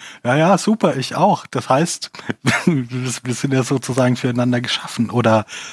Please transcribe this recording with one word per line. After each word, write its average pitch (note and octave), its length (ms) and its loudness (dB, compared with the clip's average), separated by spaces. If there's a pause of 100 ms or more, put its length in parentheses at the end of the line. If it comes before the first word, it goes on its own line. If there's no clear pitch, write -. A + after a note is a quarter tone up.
(240)
„Ja, B2 120 2
ja, F3 220 4
super, F#3+ 380 0
ich - 180 -6
auch.“ E3+ 320 2
Das - 220 -6
heißt, D3 420 0 (320)
<laughs> - 240 0
wir, B2+ 560 -2
wir B2+ 120 -4
sind C#3 180 -2
ja C3 100 2
sozusagen B2+ 540 0
füreinander B2 440 0
geschaffen. - 500 -4
Oder, A2+ 340 4 (280)